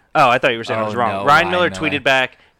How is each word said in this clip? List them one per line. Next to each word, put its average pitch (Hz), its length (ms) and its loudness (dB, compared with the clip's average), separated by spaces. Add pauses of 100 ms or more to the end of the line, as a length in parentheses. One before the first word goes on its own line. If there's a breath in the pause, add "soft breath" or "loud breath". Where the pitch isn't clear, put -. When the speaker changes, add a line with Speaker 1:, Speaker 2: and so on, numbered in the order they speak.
(140)
Speaker 1:
Oh, 143 140 4
I 123 100 2
thought 131 140 0
you 113 60 -4
were 113 60 -10
saying 110 160 -4
it 110 40 -2
was 107 100 -6
Speaker 2:
Oh, 117 40 -4
Speaker 1:
wrong. 117 120 0
Speaker 2:
no, 98 80 -4
Speaker 1:
Ryan 101 80 -4
Speaker 2:
Ryan 160 240 4
Speaker 1:
Miller 180 200 0
Speaker 2:
Miller. - 100 -10 (100)
Speaker 1:
tweeted 143 120 -4
back, 131 360 0 (220 soft breath)